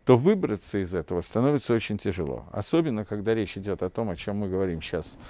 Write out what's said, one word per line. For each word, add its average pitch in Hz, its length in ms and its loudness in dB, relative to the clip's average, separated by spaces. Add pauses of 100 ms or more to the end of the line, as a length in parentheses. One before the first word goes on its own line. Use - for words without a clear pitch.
то 127 100 10
выбраться 147 600 2
из 92 160 -2
этого 87 260 -2
становится 127 540 2
очень 107 240 0
тяжело. 80 520 -4
Особенно, 117 540 0
когда 104 300 -2
речь 104 240 -2
идет 98 240 -4
о 92 80 0
том, 113 180 -4
о 85 80 -4
чем 104 220 -6
мы 104 100 -2
говорим 92 320 0
сейчас, - 380 -6 (120)